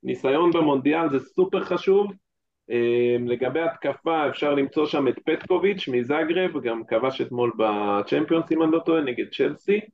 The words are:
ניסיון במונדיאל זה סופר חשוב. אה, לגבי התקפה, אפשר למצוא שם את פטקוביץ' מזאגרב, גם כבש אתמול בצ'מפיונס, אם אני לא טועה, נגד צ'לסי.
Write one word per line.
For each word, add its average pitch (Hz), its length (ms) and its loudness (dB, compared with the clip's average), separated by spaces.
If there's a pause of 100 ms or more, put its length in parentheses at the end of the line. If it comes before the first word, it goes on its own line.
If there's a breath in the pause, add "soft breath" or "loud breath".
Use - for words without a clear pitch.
ניסיון 135 480 2
במונדיאל 151 580 2
זה 139 100 0
סופר 185 440 -2
חשוב. 196 480 2 (600)
אה, 120 440 2 (100)
לגבי 127 360 -2
התקפה, 160 640 -2
אפשר 143 260 0
למצוא 143 320 0
שם 143 220 0
את 120 180 -2
פטקוביץ' 180 640 0
מזאגרב, 156 640 0 (120)
גם 117 240 -4
כבש 123 340 0
אתמול 120 360 -2
בצ'מפיונס, 110 960 0
אם 160 120 2
אני 160 80 2
לא 165 140 2
טועה, 165 160 2
נגד 120 300 -4
צ'לסי. 147 480 0 (140)